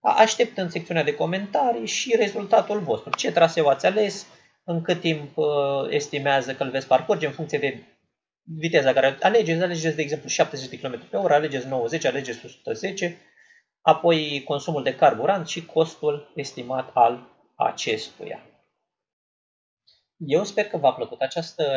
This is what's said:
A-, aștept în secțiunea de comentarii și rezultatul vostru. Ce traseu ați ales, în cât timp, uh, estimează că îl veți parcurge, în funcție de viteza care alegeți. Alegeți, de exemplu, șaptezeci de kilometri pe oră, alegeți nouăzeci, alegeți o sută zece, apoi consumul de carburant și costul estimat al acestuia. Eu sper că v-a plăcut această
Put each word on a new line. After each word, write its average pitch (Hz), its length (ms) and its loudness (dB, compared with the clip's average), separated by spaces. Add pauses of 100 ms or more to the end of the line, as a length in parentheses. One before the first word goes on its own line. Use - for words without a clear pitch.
A-, - 200 2
aștept 226 360 4
în 180 140 -4
secțiunea 165 320 -2
de 147 120 0
comentarii 214 720 -2
și 233 300 -2
rezultatul 208 640 2
vostru. 139 300 -4
Ce - 220 -4
traseu 165 340 2
ați 135 200 2
ales, 196 400 0 (380)
în 170 180 -4
cât 175 180 -2
timp, 151 360 -4
uh, 156 100 0 (440)
estimează 139 640 0
că - 80 -6
îl 131 80 -4
veți 131 160 -4
parcurge, 156 400 2
în 139 60 -2
funcție 151 260 -6
de 127 240 -4 (600)
viteza 156 500 2
care 135 280 4
alegeți. 180 420 4
Alegeți, 165 340 -2
de 156 60 -2
exemplu, 143 260 -6
șaptezeci 135 400 -2
de - 80 -14
kilometri 123 300 -10
pe - 100 -6
oră, 185 180 2
alegeți 139 320 0
nouăzeci, 131 380 -4
alegeți 131 400 -4
o - 40 -16
sută - 240 -10
zece, 190 460 -6 (600)
apoi 156 640 2
consumul 147 380 -4
de 127 120 0
carburant 156 540 2
și - 180 -10
costul 151 680 -2
estimat 131 600 -8
al 120 340 4 (280)
acestuia. - 920 -4 (1800)
Eu 156 180 4
sper - 240 -2
că - 80 -6
v-a 143 160 4
plăcut - 280 -8
această 143 560 -2